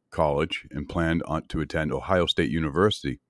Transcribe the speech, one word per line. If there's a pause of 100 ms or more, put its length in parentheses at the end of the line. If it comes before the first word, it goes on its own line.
(120)
College
and
planned
on
to
attend
Ohio
State
University.